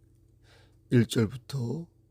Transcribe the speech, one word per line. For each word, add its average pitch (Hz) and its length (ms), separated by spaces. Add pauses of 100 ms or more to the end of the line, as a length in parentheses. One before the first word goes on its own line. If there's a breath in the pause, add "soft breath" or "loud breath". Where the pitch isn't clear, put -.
(920 soft breath)
일 120 160
절부터 127 800 (240)